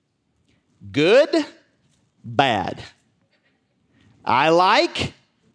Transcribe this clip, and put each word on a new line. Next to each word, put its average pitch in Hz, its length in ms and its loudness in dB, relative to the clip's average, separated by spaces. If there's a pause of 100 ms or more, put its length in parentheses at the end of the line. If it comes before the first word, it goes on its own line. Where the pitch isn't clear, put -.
(920)
Good, 254 540 2 (800)
bad. 117 600 -2 (1400)
I 135 240 2
like, 196 640 0 (420)